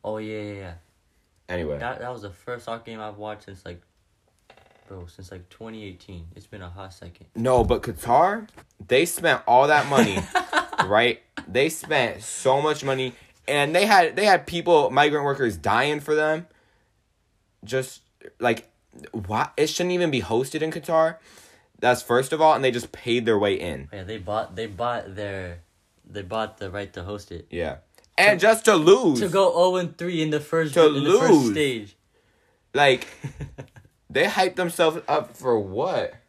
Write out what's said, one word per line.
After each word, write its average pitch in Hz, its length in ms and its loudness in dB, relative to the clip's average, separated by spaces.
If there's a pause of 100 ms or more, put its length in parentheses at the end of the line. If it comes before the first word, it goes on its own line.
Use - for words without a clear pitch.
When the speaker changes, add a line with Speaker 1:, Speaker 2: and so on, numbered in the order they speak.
Speaker 1:
Oh, 107 140 -6
yeah, 107 220 -10
yeah, 104 120 -10
yeah. 95 200 -14 (760)
Speaker 2:
Anyway. 80 300 -6
Speaker 1:
That, 120 220 -8
that 123 120 -10
was 113 100 -14
the 101 80 -14
first 120 360 -14
soccer 117 180 -10
game 113 160 -14
I've 107 180 -12
watched 107 260 -12
since, 95 220 -20
like, 87 160 -18 (1040)
bro, 92 200 -18
since, 90 260 -20
like, 90 160 -18
twenty 113 360 -16
eighteen. 90 520 -16
It's - 100 -20
been 98 160 -18
a 87 80 -14
hot 95 240 -16
second. - 400 -20
Speaker 2:
No, 120 300 2
but 110 180 0
Qatar, 190 640 0 (380)
they 135 200 2
spent 165 400 -2
all 127 200 6
that 147 220 2
money, 113 320 2 (320)
Speaker 1:
<laughs> - 340 -2
Speaker 2:
right? 113 340 2 (280)
They 127 200 2
spent 120 540 -2
so 135 400 0
much 147 220 -2
money, 131 280 -4 (360)
and 147 260 0
they 196 120 4
had, 190 280 4
they 208 100 0
had 185 220 4
people, 160 440 4
migrant 147 340 2
workers, 135 320 -2
dying 123 440 0
for 151 140 -2
them. 156 320 0 (1160)
Just, 131 380 -6 (360)
like, 113 320 -2 (420)
why? 110 440 -4
It 147 120 2
shouldn't 180 260 -2
even 175 180 0
be 120 100 -2
hosted 135 400 -2
in 160 80 -4
Qatar. 165 460 0 (640)
That's 123 220 2
first 127 300 0
of 156 80 -4
all, 156 140 6
and 135 100 -2
they 127 80 2
just 117 180 -8
paid 120 340 -4
their 110 140 2
way 101 160 0
in. 71 380 -8
Speaker 1:
Yeah, 98 100 -14
they 107 160 -12
bought, 104 380 -8
they 113 100 -8
bought 104 480 -8
their, 95 460 -10 (440)
they 101 180 -12
bought 107 360 -8
the 95 140 -10
right 101 220 -10
to 87 100 -12
host 101 260 -12
it. 82 200 -16
Speaker 2:
Yeah. 82 260 -6 (400)
And 196 240 4
Speaker 1:
To, 190 60 4
Speaker 2:
just 220 180 4
to 214 100 6
lose. 170 460 6
Speaker 1:
to 196 80 -2
go 180 260 4
oh 180 220 4
and 175 200 -4
three 170 240 -4
in 156 100 0
the 151 100 -2
first, 151 340 -2
Speaker 2:
To 160 140 8
Speaker 1:
in 143 160 2
the 165 80 4
first - 200 6
Speaker 2:
lose. 127 200 6
Speaker 1:
stage. 120 440 -2 (760)
Speaker 2:
Like, 135 320 4 (520)
Speaker 1:
<laughs> - 520 -20
Speaker 2:
they 143 140 2
hyped 185 320 0
themselves 170 500 0
up - 300 -2
for 120 240 0
what? 110 540 -4 (140)